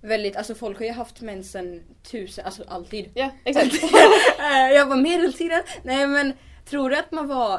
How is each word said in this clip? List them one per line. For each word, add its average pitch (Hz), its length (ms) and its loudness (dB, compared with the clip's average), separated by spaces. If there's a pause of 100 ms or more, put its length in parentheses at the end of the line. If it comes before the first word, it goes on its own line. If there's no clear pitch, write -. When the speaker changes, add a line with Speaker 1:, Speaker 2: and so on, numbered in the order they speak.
Speaker 1:
väldigt, 214 340 -4
alltså 214 200 -10
folk 202 240 -10
har 226 60 -6
ju 226 60 -6
haft 240 300 -14
mens 190 300 -14
sen 180 320 -12 (200)
tusen, 202 420 -14
alltså 190 220 -14
alltid. 185 460 -12
Speaker 2:
Ja, 269 160 -4 (140)
exakt. 277 400 0
Speaker 1:
<laughs> 330 100 2 (460)
Eh, 269 360 2
jag 285 100 6
var 269 100 -2
medeltiden. 330 640 0 (220)
Nej, 269 240 -2
men 277 260 -2 (320)
tror 277 240 -4
du 285 80 0
att 311 140 -6
man 311 160 -6
var, 233 320 -2